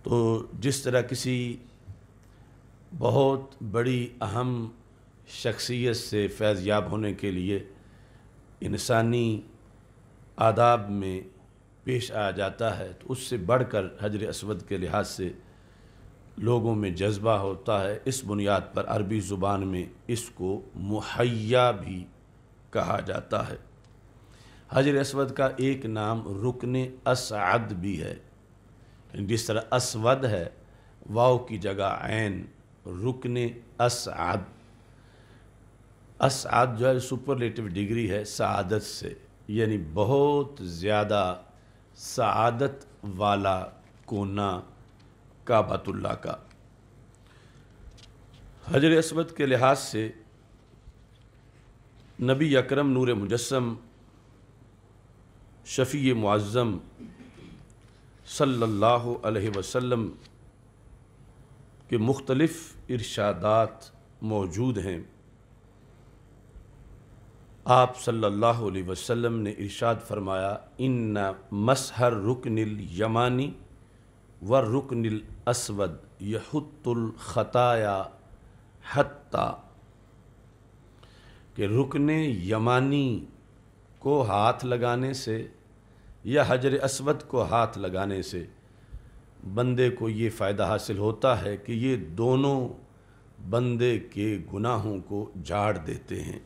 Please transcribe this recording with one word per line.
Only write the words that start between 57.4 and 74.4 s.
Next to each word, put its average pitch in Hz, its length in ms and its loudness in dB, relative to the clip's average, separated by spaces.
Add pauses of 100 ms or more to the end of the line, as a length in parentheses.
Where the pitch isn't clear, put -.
सल्लल्लाहु 117 880 2 (100)
अलैहि 107 240 0
वसल्लम 117 580 -2 (1800)
के 120 80 2
मुख्तलिफ़ 131 600 2 (340)
इरशादात 107 960 0 (360)
मौजूद 107 560 -2
हैं। 90 200 -4 (2750)
आप 127 300 6
सल्लल्लाहु 113 720 2
अलैहि 92 160 -4
वसल्लम 117 520 -2
ने 104 120 -2
इरशाद 113 500 -2
फरमाया, 98 500 -4 (300)
"इन्ना 113 460 0 (280)
मसहर 120 680 2
रुकनिल 110 540 -2 (160)
यमानी 120 560 0 (920)